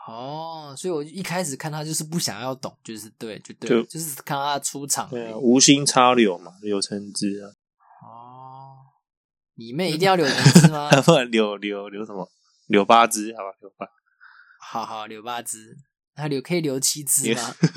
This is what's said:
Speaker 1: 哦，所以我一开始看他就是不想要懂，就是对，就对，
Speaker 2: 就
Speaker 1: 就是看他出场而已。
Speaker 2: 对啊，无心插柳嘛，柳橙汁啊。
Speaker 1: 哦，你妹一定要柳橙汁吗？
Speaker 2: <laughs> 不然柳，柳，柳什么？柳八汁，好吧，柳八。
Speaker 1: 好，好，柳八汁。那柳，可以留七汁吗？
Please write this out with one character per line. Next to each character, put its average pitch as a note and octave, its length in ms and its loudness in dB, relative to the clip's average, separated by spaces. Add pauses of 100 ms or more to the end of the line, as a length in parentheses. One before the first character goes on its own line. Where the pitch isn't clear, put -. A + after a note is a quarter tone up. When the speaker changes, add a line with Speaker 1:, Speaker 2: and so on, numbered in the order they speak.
Speaker 1:
哦， D3 680 -14
所 - 140 -8
以 - 20 -4
我 D3 120 -4
一 E3 180 -12
开 F3+ 220 -4
始 C#3 120 -8
看 D#3 140 -8
他 D3+ 140 -8
就 D#3 100 -8
是 E3+ 80 -4
不 D#3+ 160 -6
想 G#2 220 -6
要 C3 140 -6
懂， G#2+ 280 -14
就 A2+ 140 -14
是 G#2+ 140 -16
对， A2 280 -14
就 - 160 -20
对， A#2 140 -12
Speaker 2:
就 A#2 160 2
Speaker 1:
就 - 160 -14
是 D#3+ 220 -10
看 D3 140 -6
他 C#3+ 220 -2
出 C#3 280 -10
场 A2+ 260 -6
而 B2 60 -8
已。 A#2+ 40 -8
Speaker 2:
对 A2+ 100 -10
啊， A2 40 -10
无 B2 240 4
心 C#3+ 260 4
插 B2+ 280 6
柳 G#2+ 220 4
嘛， F2 260 -18
柳 G#2 180 -4
橙 G2+ 320 -10
汁 G2+ 300 -6
啊。 G2+ 120 -20 (480)
Speaker 1:
哦， C3 720 -18 (800)
你 A#2 180 -16
妹 E3 200 -4
一 D#3+ 40 -4
定 E3 100 -2
要 F#3+ 100 6
柳 D#3+ 100 4
橙 C3+ 360 8
汁 E3 60 10
吗？ D3 280 2
Speaker 2:
<laughs> C3 100 4
不 E3+ 60 8
然 B2+ 180 4
柳， G#2+ 260 2
柳， G2+ 320 -6
柳 G2+ 160 -10
什 G#2+ 80 -14
么？ F#2+ 160 -8 (380)
柳 G2+ 160 4
八 A#2 240 6
汁， A2 300 -6
好 G#2 80 -10
吧， G2 60 -12 (100)
柳 G2 160 -20
八。 G2 100 -14 (720)
Speaker 1:
好， - 280 -10
好， A2 200 -12
柳 A2 160 -18
八 A#2+ 200 -8
汁。 A2 340 -14 (400)
那 D3 120 -8
柳， C#3 120 -4
可 E3+ 140 -6
以 F3 80 0
留 C3+ 180 -4
七 D3 240 -4
汁 A2+ 300 0
吗？ A#2+ 200 -8 (220)